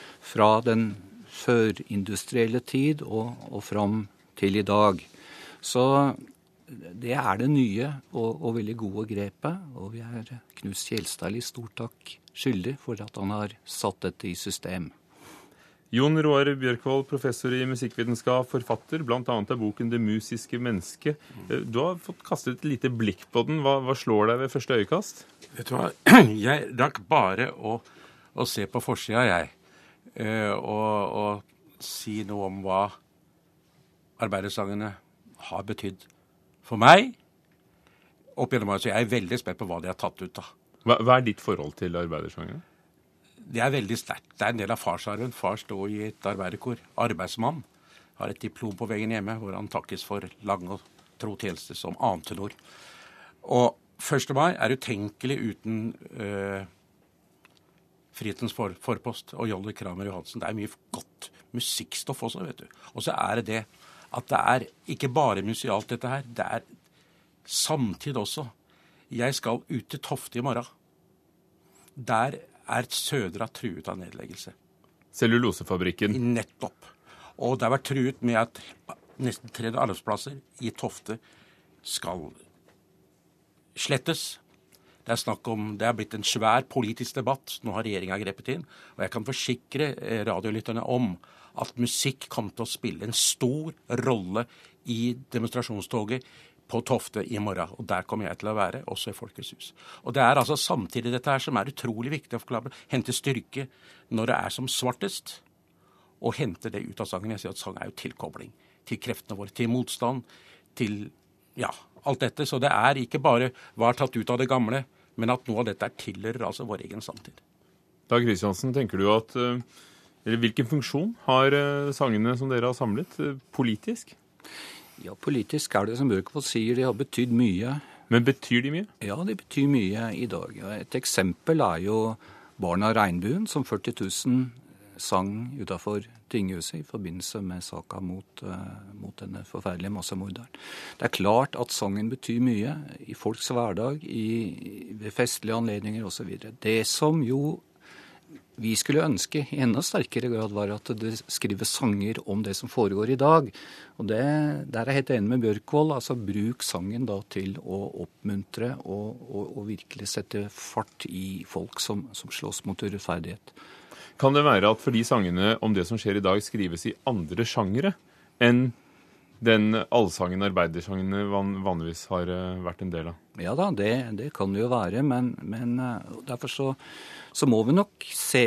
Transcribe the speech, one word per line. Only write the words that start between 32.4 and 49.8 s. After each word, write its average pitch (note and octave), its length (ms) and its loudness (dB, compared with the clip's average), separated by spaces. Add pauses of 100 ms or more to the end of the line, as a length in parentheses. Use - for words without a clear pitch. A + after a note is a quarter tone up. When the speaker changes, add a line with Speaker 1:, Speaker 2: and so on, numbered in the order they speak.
Speaker 3:
om F#2+ 160 -8
hva F#2+ 160 2 (1400)
arbeidersangene G2+ 720 -4 (560)
har F#2+ 180 -6
betydd G2+ 400 -8 (560)
for A2+ 160 -4
meg F#3+ 320 12 (1200)
opp B2+ 160 -2
gjennom G#2 240 2
årene. G2 80 2
Så G#2 140 0
jeg - 20 2
er A2+ 160 2
veldig A#2 320 0
spent F#2 160 -6
på G2+ 80 -6
hva E2+ 160 -4
de F#2 80 -4
har - 80 -18
tatt F#2+ 240 -6
ut, F2+ 160 -12
da. - 80 -16 (400)
Speaker 2:
Hva, A#2 160 8
hva B2+ 160 10
er A#2+ 80 0
ditt - 160 -2
forhold D#2+ 400 -2
til F2 160 -2
arbeidersangene? E2 640 -8 (800)
Speaker 3:
Det A#2+ 160 -8
er B2+ 160 2
veldig A2+ 240 -2
sterkt. - 300 -10 (100)
Det - 80 0
er A#2 80 2
en A2+ 60 -4
del G2 100 -2
av A2+ 80 0
farsarven. G#2 560 -4
Far G2+ 240 -2
står G2+ 320 -6
i G#2+ 60 -4 (100)
et G#2+ 240 -10
arbeiderkor. G2 480 -6 (240)
Arbeidsmann. A2+ 560 -2 (640)
Har - 100 -4
et - 100 -10
diplom G#2+ 380 -8
på A#2 80 -6
veggen G#2+ 300 -4
hjemme, G#2 240 -4
hvor G2 160 -8
han G2+ 120 -8
takkes - 380 -8